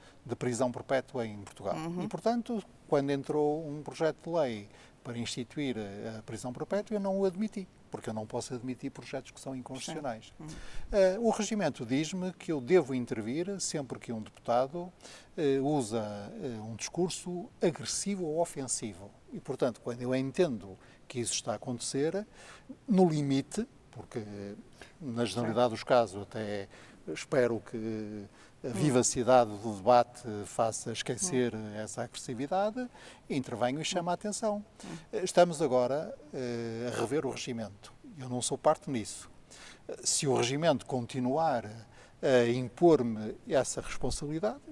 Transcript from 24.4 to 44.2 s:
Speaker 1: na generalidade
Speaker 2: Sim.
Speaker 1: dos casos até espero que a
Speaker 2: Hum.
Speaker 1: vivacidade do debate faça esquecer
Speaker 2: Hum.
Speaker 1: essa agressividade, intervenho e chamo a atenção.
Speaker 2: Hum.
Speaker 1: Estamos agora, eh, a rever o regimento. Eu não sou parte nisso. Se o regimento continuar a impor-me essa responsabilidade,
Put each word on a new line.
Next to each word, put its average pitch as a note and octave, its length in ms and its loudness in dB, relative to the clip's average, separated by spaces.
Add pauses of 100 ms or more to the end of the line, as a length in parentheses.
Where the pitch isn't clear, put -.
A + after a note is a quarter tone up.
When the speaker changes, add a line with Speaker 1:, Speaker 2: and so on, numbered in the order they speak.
Speaker 1:
na A#2+ 240 -2
generalidade A2+ 440 2
Speaker 2:
Sim. A2 60 -6
Speaker 1:
dos - 80 -6
casos G#2+ 380 4
até G#2 460 -6 (400)
espero B2 540 0 (100)
que G#2+ 540 -6 (380)
a C#3 40 -6
Speaker 2:
Hum. B2 40 -6
Speaker 1:
vivacidade B2 880 6
do G#2+ 160 -4
debate A#2 480 4 (220)
faça A2+ 460 -2
esquecer B2 600 0
Speaker 2:
Hum. G#2+ 220 -8
Speaker 1:
essa G#2+ 280 -6
agressividade, F#3+ 840 -4 (400)
intervenho B2+ 520 -2
e D3+ 40 -4
chamo F3+ 240 -2
a F3 40 2
atenção. G#3 500 -2 (200)
Speaker 2:
Hum. E3+ 140 -10 (260)
Speaker 1:
Estamos F3 380 6
agora, B2+ 520 2 (200)
eh, A#2 600 -4
a - 60 -4
rever C3+ 260 0
o B2+ 40 0
regimento. A2+ 640 -6 (260)
Eu B2+ 100 -8
não B2 120 -2
sou - 160 0
parte - 320 4
nisso. A2+ 400 -4 (760)
Se - 240 0
o B2+ 80 6
regimento C3+ 500 2
continuar B2+ 800 0 (560)
a B2 280 8
impor-me B2 840 4 (120)
essa C#3 320 2
responsabilidade, D#3 800 -2 (140)